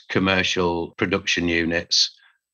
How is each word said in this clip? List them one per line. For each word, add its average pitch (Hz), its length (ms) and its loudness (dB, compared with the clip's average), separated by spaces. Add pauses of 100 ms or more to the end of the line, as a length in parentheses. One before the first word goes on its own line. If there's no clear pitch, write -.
commercial 90 880 0
production 95 500 -2
units, 85 640 0 (400)